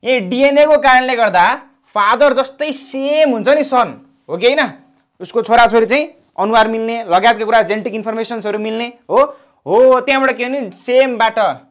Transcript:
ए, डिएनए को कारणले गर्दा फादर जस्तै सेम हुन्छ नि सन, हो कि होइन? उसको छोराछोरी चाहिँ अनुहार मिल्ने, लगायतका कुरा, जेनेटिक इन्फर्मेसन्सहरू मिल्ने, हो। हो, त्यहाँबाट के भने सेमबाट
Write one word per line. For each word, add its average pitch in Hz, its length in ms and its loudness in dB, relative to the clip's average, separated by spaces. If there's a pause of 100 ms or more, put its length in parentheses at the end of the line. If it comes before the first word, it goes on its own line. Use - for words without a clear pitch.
ए, 240 160 0
डिएनए 269 460 2
को 302 120 4
कारणले 254 380 2
गर्दा 214 440 2 (340)
फादर 226 380 2
जस्तै 262 400 -4
सेम 285 580 -2
हुन्छ 226 180 -2
नि 294 160 2
सन, 233 420 -4 (220)
हो 156 80 -6
कि 190 100 -2
होइन? 269 260 0 (480)
उसको 220 220 -6
छोराछोरी 226 440 4
चाहिँ 285 220 -2 (300)
अनुहार 220 300 0
मिल्ने, 226 360 -6
लगायतका 208 400 0
कुरा, 220 180 2
जेनेटिक 196 320 -4
इन्फर्मेसन्सहरू 220 640 -6
मिल्ने, 220 280 -6
हो। 240 540 -2 (260)
हो, 247 340 4
त्यहाँबाट 269 360 -2
के 233 80 -6
भने 247 260 -6
सेमबाट 226 920 0 (100)